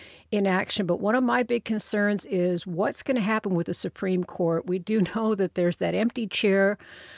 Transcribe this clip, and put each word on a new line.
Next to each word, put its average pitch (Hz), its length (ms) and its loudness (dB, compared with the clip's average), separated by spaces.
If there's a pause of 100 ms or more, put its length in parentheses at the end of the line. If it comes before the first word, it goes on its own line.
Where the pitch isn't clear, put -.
(320)
in 208 120 2
action, 190 400 0
but 175 140 0
one 208 160 0
of 262 80 2
my 240 220 2
big 240 200 -2
concerns 208 640 0
is 180 400 0
what's 180 380 -2
gonna 254 160 0
happen 214 340 0
with 170 140 0
the 180 60 -2
Supreme 185 500 -2
Court. 165 420 0
We 180 140 -2
do 214 220 0
<laughs> - 120 0
know 220 220 0
that 190 180 -2
there's 175 220 2
that 170 180 -2
empty 220 320 0
chair, 196 500 2 (420)